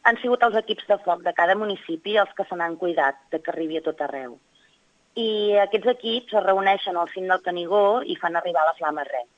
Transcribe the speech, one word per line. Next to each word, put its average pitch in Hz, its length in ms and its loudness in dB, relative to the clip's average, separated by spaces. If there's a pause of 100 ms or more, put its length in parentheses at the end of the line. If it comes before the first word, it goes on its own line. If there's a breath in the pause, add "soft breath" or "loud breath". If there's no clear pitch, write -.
han 233 160 6
sigut 247 240 2
els 220 140 2
equips - 260 -6
de 196 160 2
foc 170 240 -2
de 170 80 0
cada 175 240 4
municipi 202 640 -4
els 196 160 0
que 196 80 -4
se 180 140 -8
n'han 170 180 -2
cuidat 160 400 0 (160)
de 160 80 -4
que - 80 -6
arribi 160 300 -4
a - 20 -6
tot 156 240 -4
arreu. 131 300 -10 (840 soft breath)
I 208 460 2
aquests 202 320 0
equips 226 420 -6
es 185 80 2
reuneixen 190 560 2
al 170 140 -2
cim 185 160 -6
del 185 100 2
Canigó 196 640 2
i - 160 -6
fan 170 160 -2
arribar 170 300 2
la 165 100 0
Flama 151 240 -4
arreu. 135 240 -6 (120)